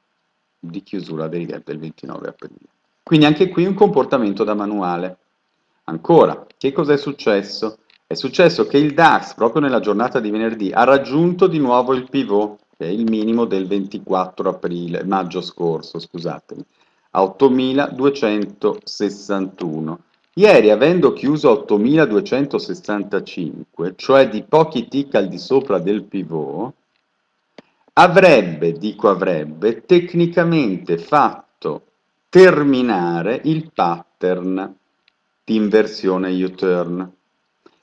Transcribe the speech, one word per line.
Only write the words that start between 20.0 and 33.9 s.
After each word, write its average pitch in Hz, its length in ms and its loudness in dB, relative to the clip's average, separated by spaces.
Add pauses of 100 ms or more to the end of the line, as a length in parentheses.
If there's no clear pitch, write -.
Ieri, 165 360 6
avendo 143 420 4
chiuso 147 380 0
a - 20 6
ottomiladuecentosessantacinque, 104 2500 -2
cioè 135 340 4
di 107 120 -8
pochi 156 460 0
tick 139 260 -6
al 95 140 0
di 87 80 -10
sopra 127 420 0
del 95 260 -4
pivot, 82 680 -8 (1200)
avrebbe, 135 800 4
dico 104 380 0
avrebbe, 87 760 -2
tecnicamente 170 1120 0
fatto - 840 -4 (480)
terminare 127 1120 4
il 156 300 -4
pattern 90 1000 -4 (720)